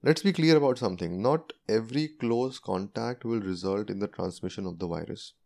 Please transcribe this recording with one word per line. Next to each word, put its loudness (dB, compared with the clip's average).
Let's 2
be 4
clear 6
about 4
something. -2
Not 0
every 0
close -2
contact -4
will 0
result -2
in -4
the -2
transmission -6
of -8
the -6
virus. -8